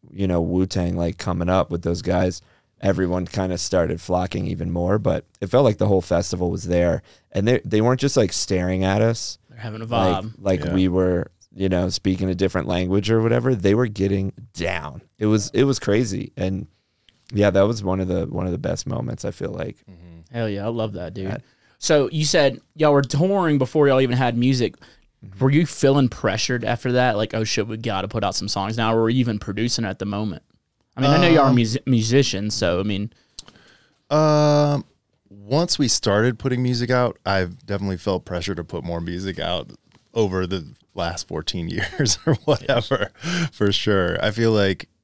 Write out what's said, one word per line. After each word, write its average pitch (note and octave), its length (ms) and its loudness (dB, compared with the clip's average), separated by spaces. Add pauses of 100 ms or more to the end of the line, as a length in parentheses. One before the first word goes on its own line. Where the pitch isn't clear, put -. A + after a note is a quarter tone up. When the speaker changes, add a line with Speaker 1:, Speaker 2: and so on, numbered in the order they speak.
(120)
Speaker 1:
you F#2+ 160 -4
know, F2 140 2
Wu-Tang, F2+ 540 0
like, E2+ 220 -4
coming F2 320 -4
up F#2 220 2
with E2+ 100 -4
those F2 220 -4
guys, F#2 380 -2 (400)
everyone F2+ 440 0
kinda F#2 320 -4
started E2+ 420 0
flocking F2+ 480 -2
even F2+ 240 -6
more, F2 280 0
but - 260 -2 (160)
it G2 60 -6
felt B2+ 180 4
like A2 120 2
the G2+ 100 0
whole F#2+ 140 4
festival F2 500 -2
was E2+ 140 -6
there, F2 360 2 (300)
and G2+ 160 0
they, B2 180 2
they G#2+ 160 2
weren't B2 180 2
just, C#3 160 0
like, A2 160 4
staring F#2 520 -2
at G2 180 2
us A2+ 380 -2 (100)
Speaker 2:
They're - 100 -20
having G#2+ 220 -10
a A2+ 40 -12
Speaker 1:
like, G2 380 0
Speaker 2:
vibe. A2 160 -10
Speaker 1:
like F#2+ 240 0
Speaker 3:
Yeah. - 100 -2
Speaker 1:
we F#2+ 140 2
were, F#2 440 0 (240)
you F#2+ 140 0
know, F#2 200 0
speaking F#2 400 0
a F#2 60 0
different F2+ 320 -2
language F#2 420 0
or A2+ 120 4
whatever. A#2+ 340 0
They G2 200 2
were A#2+ 120 2
getting G2 460 -2 (200)
down. E2+ 480 -6 (160)
It G#2+ 100 -2
was, G#2+ 260 2
it C3 100 2
was C#3 160 0
crazy. G#2 560 -2
And F#2+ 320 -4 (680)
yeah, G2+ 160 4
that F#2+ 120 4
was G#2+ 200 2
one F#2+ 200 -2
of F#2 80 -4
the, F2+ 180 -2
one F#2+ 180 -6
of F#2 60 -4
the F2 60 -4
best - 280 -6
moments, A#2+ 380 -6
I A2 80 -6
feel - 200 -8
like. - 260 -10 (120)
Speaker 3:
Mm-hmm. E2+ 460 -20
Speaker 2:
Hell A#2 140 -4
yeah, G2+ 160 -6
I A2+ 40 -4
love A2+ 240 -4
that, F2 200 -10
dude. G2 160 -8
Speaker 1:
Yeah. - 80 -6 (420)
Speaker 2:
So D3 320 2
you D#3 140 -2
said C#3+ 340 2 (160)
y'all D3+ 160 4
were C#3+ 100 6
touring E3 560 2
before C#3+ 300 4
y'all C3 140 4
even B2 160 2
had A#2+ 200 2
music. B2 380 2 (500)
Speaker 1:
Mm-hmm. F#2+ 180 -20
Speaker 2:
Were C3+ 60 6
you D3+ 160 4
feeling C#3 440 4
pressured A#2 560 -2
after A#2+ 260 -2
that? B2 240 2
Like, G#2 180 -2
"Oh A2 120 -2
shit, G#2+ 220 -2
we A2 100 -8
gotta G#2 320 -4
put G#2+ 160 -4
out F2+ 100 -2
some G2 140 -4
songs G2+ 260 -4
now," A2+ 180 2
or A2+ 100 4
were A2+ 60 4
you B2 120 2
even A#2 180 0
producing G#2+ 460 -4
at F#2+ 140 -6
the - 60 -4
moment? G2+ 380 -6 (540)
I B2+ 40 -2
mean, C#3 100 4
I C#3+ 60 4
know E3+ 100 4
y'all D#3+ 180 6
are C3+ 40 4
Speaker 3:
Um, B2 80 6
Speaker 2:
musi-, A#2 280 0
musicians, A2 680 2
so, F2 260 0
I G2 40 -2
mean. G2+ 280 -4 (1000)
Speaker 3:
Um, D3 760 4 (440)
once A2 500 -2
we C#3 80 2
started A2 520 2
putting B2+ 220 -2
music B2 280 -2
out, B2 360 2
I've F#2+ 400 -2
definitely G2 320 -4
felt F2+ 280 -2
pressure F2 300 -6
to E2 80 -8
put E2 200 -8
more E2+ 180 -6
music F2+ 380 -8
out E2 320 -6 (420)
over F#2 340 0
the E2+ 260 -6 (200)
last F2 340 -6
fourteen E2 420 -6
<laughs> - 0 -
years - 560 -2
or D#3+ 100 2 (100)
whatever, B2 640 0 (400)
for G2+ 200 0
sure. F#2+ 520 0
I G#2 80 0
feel A2+ 200 2
like G2 380 0 (140)